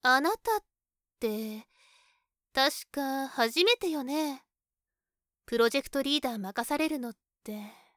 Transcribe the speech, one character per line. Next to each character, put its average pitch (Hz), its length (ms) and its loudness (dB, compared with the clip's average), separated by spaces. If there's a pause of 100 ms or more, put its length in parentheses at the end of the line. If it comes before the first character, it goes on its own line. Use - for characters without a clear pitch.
あ 254 180 6
な 330 100 2
た 453 260 0
っ - 60 -4 (560)
て、 220 480 -6 (840)
確 - 380 0
か 269 360 -4
初 254 360 2
め 466 140 4
て 381 120 -2
よ 302 140 -2
ね。 285 400 -4 (1040)
プ 226 100 -2
ロ 226 120 6
ジ 277 100 2
ェ - 20 -2
ク - 80 -12
ト 277 140 0
リ 285 160 0
ー - 20 -4
ダ 240 140 -2
ー - 40 -6
任 202 300 -6
さ 294 80 0
れ 311 100 2
る 302 120 -2
の 240 100 -6
っ 220 80 -16 (260)
て。 214 200 -10 (340)